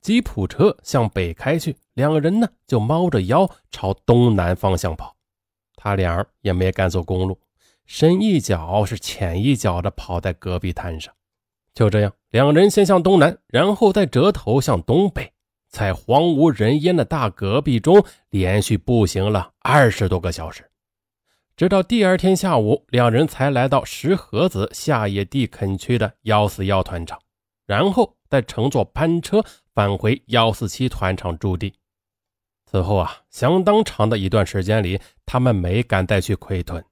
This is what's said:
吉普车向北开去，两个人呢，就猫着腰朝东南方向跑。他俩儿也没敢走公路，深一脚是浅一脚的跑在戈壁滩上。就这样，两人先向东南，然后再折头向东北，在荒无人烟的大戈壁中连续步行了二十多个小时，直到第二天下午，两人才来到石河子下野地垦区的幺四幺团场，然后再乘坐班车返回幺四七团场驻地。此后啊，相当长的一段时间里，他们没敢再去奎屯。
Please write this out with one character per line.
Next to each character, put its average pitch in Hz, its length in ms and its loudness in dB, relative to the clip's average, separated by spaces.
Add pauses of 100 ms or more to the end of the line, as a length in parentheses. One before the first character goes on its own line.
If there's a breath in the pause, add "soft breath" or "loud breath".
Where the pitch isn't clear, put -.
吉 233 200 0
普 98 260 -6
车 - 360 2
向 120 280 0
北 85 220 -4
开 151 260 -4
去， 151 180 -6 (180)
两 139 160 0
个 156 100 2
人 180 200 0
呢， 233 80 0 (180)
就 123 140 0
猫 160 280 0
着 123 140 0
腰 131 260 2 (220 soft breath)
朝 98 240 -4 (100)
东 120 300 4
南 90 220 0
方 95 200 0
向 82 200 -4
跑。 - 200 -18 (600)
他 101 180 -4
俩 90 200 0
儿 92 120 -4 (140)
也 95 120 -2
没 92 200 0
敢 95 160 0
走 87 140 -2
公 92 260 -4
路， 95 100 -8 (460)
深 175 360 2
一 202 200 2
脚 92 440 -2
是 95 140 -6
浅 90 440 -6
一 135 120 2
脚 90 260 -2
的 95 120 -4
跑 - 280 -8
在 92 120 -4
戈 90 260 -8
壁 90 140 -6
滩 80 280 -10
上。 - 120 -18 (600)
就 107 160 2
这 104 100 0
样， 101 120 0 (180)
两 139 240 2
人 196 160 6
先 202 160 2
向 180 160 2
东 190 160 4
南， 160 180 4 (120)
然 185 280 0
后 202 160 4
再 202 140 2
折 156 260 2
头 131 280 0
向 107 220 -2
东 180 280 0
北， - 200 -10 (380)
在 98 240 -4
荒 151 400 0
无 151 180 4
人 120 320 0
烟 180 140 0
的 135 80 2
大 131 240 -4
戈 101 320 -2
壁 135 180 0
中 185 240 6 (280 loud breath)
连 98 320 0
续 104 160 0
步 113 280 2
行 98 240 -2
了 101 300 -4
二 127 300 4
十 95 180 -2
多 90 100 -2
个 87 140 -4
小 80 180 -10
时， - 140 -20 (920)
直 180 140 0
到 190 140 2
第 214 240 2
二 185 100 4
天 185 180 2
下 175 240 0
午， 107 300 0
两 120 220 2
人 143 180 2
才 135 220 -2
来 131 180 0
到 139 160 0
石 - 320 -4
河 160 320 -2
子 101 240 -4
下 117 340 -2
野 98 180 -2
地 127 220 -2
垦 98 300 -6
区 120 220 -4
的 110 240 -2
幺 104 260 2
四 95 160 -6
幺 95 180 0
团 85 220 -8
场， - 160 -16 (460)
然 151 260 0
后 233 240 -2 (140)
再 139 100 2
乘 117 300 -2
坐 123 120 0
班 165 380 -2
车 214 240 -2 (300 loud breath)
返 101 240 0
回 113 300 -2
幺 113 220 2
四 107 180 -6
七 127 200 -4
团 95 260 -4
场 87 240 -6
驻 95 180 -4
地。 98 180 -8 (960)
此 95 140 -2
后 98 140 0
啊， 85 220 -4 (120)
相 175 320 0
当 214 220 2
长 - 240 -2
的 110 100 0
一 95 100 -2
段 98 180 2
时 95 180 -4
间 107 180 0
里， 92 160 -2 (260 soft breath)
他 - 140 -4
们 127 160 2
没 92 280 -2
敢 95 240 -2
再 101 140 0
去 - 140 -2
奎 90 280 -6
屯。 85 300 -10